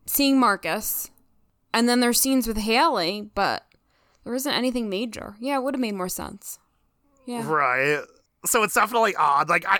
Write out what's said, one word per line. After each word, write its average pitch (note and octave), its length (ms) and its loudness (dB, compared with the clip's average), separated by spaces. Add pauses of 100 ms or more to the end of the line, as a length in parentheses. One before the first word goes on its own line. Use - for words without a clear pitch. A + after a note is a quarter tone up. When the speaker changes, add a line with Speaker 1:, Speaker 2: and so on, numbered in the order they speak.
Speaker 1:
seeing C#4 340 4
Marcus, G3+ 720 0 (600)
and A#3 160 2
then B3 120 2
there's A#3+ 200 2
scenes C4 280 2
with A3 80 -2
Haley, G#3 800 0
but D#3+ 260 0 (600)
there A#3 100 -8
isn't C4+ 180 -4
anything A#3+ 360 -2
major. G#3 500 -8
Yeah, C4 200 -4
it B3+ 40 -4
would C4+ 120 -4
have C4+ 60 -2
made A3 140 -2
more F#3 140 -4
sense. - 500 -12 (680)
Yeah. A#3+ 220 -6
Speaker 2:
Right. C#3+ 520 2 (440)
So A3 200 2
it's - 100 -2
definitely A3 400 2
odd. D3+ 340 2
Like, E3+ 200 2
I, G3 120 2